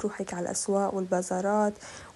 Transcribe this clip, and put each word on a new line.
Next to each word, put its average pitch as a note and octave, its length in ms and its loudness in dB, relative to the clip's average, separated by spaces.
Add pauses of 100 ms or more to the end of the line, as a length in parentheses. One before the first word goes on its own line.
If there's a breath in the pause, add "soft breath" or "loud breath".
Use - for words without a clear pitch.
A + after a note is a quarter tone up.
روح G#3 180 -2
هيك F#3+ 120 -6
على F3 120 -2
الأسواق G3 480 2
والبازارات F#3+ 800 2 (420 loud breath)